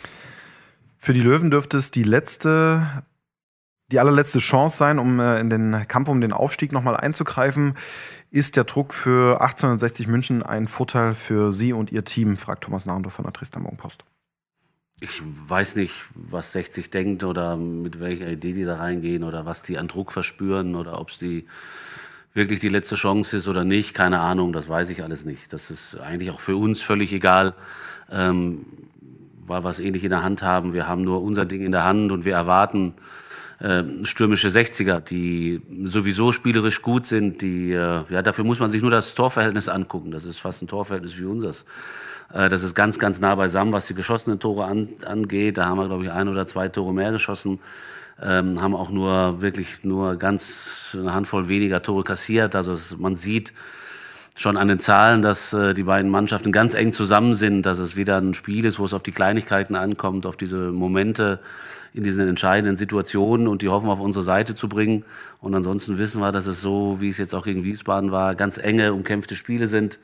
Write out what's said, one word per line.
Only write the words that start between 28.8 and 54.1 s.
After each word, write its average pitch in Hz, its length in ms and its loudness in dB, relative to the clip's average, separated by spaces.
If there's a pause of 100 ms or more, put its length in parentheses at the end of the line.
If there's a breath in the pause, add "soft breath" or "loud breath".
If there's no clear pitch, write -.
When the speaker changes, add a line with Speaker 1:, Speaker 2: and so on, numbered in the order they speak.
Speaker 2:
weil 87 180 -6
wir's 90 160 -4
eh 95 120 -4
nicht 92 120 -4
in 98 60 -2
der 90 140 0
Hand 95 180 -2
haben. 90 320 0
Wir 87 140 -2
haben 90 160 0
nur 92 180 0
unser 104 240 0
Ding 95 160 -6
in 95 100 -2
der 90 120 2
Hand 98 280 4
und 90 140 -2
wir 95 80 2
erwarten, 90 600 2 (640 loud breath)
ähm, 90 420 -2
stürmische 104 460 2
Sechziger, 95 500 2
die 85 600 -4 (220)
sowieso 101 480 2
spielerisch 110 500 2
gut 123 240 0
sind. 104 360 0
Die, 90 300 -2
äh, 87 380 0
ja, 92 140 0
dafür 107 200 0
muss 120 160 2
man 113 120 2
sich 107 100 0
nur 120 100 4
das 113 220 2
Torverhältnis 110 560 2
angucken. 87 400 -4
Das 80 160 -10
ist 87 140 -12
fast 92 240 -10
ein 87 40 -12
Torverhältnis 98 500 -8
wie 90 80 -8
unseres. 107 400 -6 (640 loud breath)
Äh, 95 180 2
das 92 120 2
ist 90 140 -4
ganz, 104 240 2
ganz 98 200 0
nah 98 140 4
beisammen, 98 400 2
was 101 140 -2
die 92 80 -8
geschossenen 107 440 -2
Tore 104 260 -2
an-, 104 240 -2 (160)
angeht. 101 520 -2
Da 90 80 2
haben 90 140 0
wir, 95 80 -2
glaub 92 160 -4
ich, 92 80 -6
ein 95 160 -2
oder 95 180 -2
zwei 95 220 -4
Tore 92 260 -4
mehr 98 180 0
geschossen. 98 480 -4 (640 loud breath)
Ähm, 92 400 0
haben 95 140 0
auch 92 160 -6
nur, 92 500 2
wirklich 95 420 -4
nur 95 340 -2
ganz - 840 -4
eine 92 160 -4
Handvoll 95 320 -2
weniger 98 340 0
Tore 98 220 -2
kassiert. 107 520 0
Also 90 180 0
es, 85 240 -8
man 92 180 -2
sieht 101 380 -4 (840 loud breath)